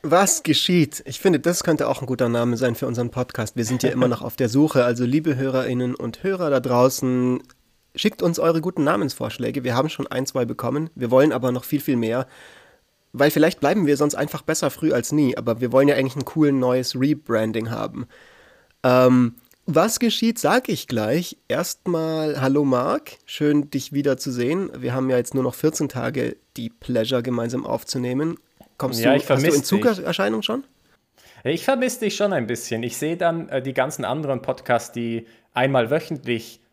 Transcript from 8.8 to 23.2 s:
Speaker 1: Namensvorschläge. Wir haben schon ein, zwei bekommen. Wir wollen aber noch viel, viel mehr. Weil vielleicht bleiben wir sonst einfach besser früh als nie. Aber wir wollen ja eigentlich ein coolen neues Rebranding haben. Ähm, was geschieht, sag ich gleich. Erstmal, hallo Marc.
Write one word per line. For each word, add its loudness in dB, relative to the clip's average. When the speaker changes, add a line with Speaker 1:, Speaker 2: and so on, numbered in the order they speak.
Speaker 1:
Namensvorschläge. -2
Wir -2
haben 2
schon -8
ein, -4
zwei -4
bekommen. -4
Wir -6
wollen 6
aber 0
noch -4
viel, -2
viel 0
mehr. 0
Weil 4
vielleicht 2
bleiben 2
wir 4
sonst 2
einfach -4
besser -2
früh -2
als -2
nie. 2
Aber -2
wir -2
wollen 6
ja 4
eigentlich -2
ein -6
coolen 2
neues 0
Rebranding 0
haben. -8
Ähm, 6
was 2
geschieht, 0
sag 2
ich -4
gleich. -2
Erstmal, -4
hallo 2
Marc. 0